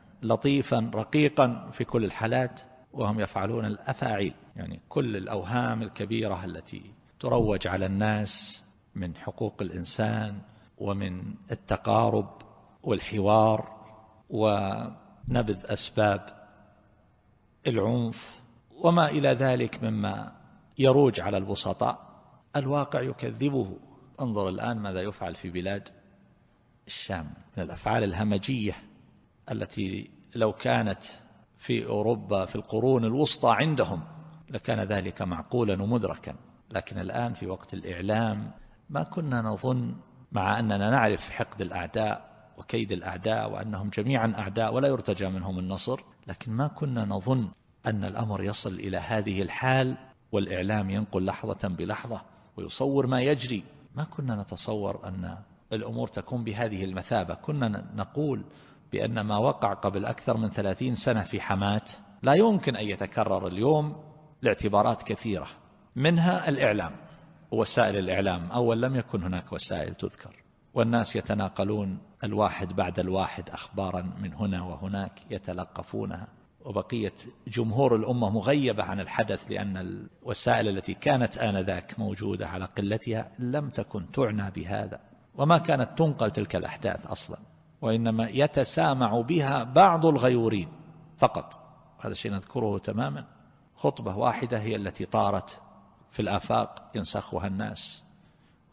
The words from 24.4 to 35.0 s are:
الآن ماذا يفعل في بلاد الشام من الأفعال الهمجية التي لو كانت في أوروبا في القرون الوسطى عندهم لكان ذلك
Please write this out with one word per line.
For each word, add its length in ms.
الآن 280
ماذا 240
يفعل 340
في 140
بلاد 400
الشام 460
من 60
الأفعال 400
الهمجية 720
التي 580
لو 180
كانت 500
في 280
أوروبا 600
في 100
القرون 500
الوسطى 540
عندهم 440
لكان 300
ذلك 420